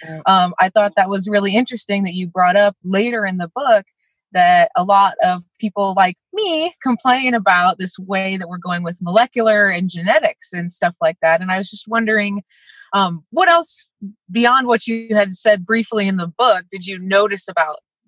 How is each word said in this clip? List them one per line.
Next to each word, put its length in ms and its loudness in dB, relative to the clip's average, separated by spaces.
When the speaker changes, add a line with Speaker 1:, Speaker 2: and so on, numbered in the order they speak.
Speaker 1:
Right. 220 -14
Speaker 2:
um, 340 4
I 100 2
thought 280 2
that 120 2
was 220 -4
really 240 0
interesting 480 -2
that 100 -4
you 140 -6
brought 300 2
up 260 4
later 420 -2
in 120 -4
the 180 -8
book 300 2
that 420 4
a 80 0
lot 300 4
of 200 0
people 340 -2
like 220 2
me 500 -2
complain 500 0
about 440 2
this 200 -10
way 380 -4
that 140 -8
we're 80 -10
going 260 -6
with 160 -8
molecular 680 2
and 200 -2
genetics 640 -2
and 180 -8
stuff 300 -4
like 220 0
that. 180 2
And 100 -8
I 80 -2
was 120 -8
just 180 -18
wondering, 540 -2
um, 380 0
what 180 0
else 260 2
beyond 380 2
what 180 0
you 300 -4
had 200 2
said 300 2
briefly 440 -2
in 80 -2
the 100 -6
book 420 0
did 140 -12
you 160 -12
notice 500 -2
about 280 -4